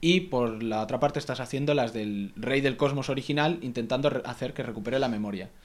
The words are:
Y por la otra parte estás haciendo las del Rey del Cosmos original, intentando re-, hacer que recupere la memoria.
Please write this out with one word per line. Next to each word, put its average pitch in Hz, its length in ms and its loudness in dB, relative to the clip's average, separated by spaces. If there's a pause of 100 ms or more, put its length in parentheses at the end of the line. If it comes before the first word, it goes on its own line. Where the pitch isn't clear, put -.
Y 180 200 6
por 120 420 0
la 110 180 0
otra 123 180 -2
parte 143 200 2
estás 135 220 -6
haciendo 139 320 0
las 123 200 2
del 104 440 -4
Rey 127 240 2
del 135 160 2
Cosmos 139 320 2
original, 147 520 2
intentando 123 480 0
re-, 131 160 -2
hacer 123 280 -6
que 135 100 -6
recupere 113 360 -4
la 135 100 2
memoria. 101 400 -4 (160)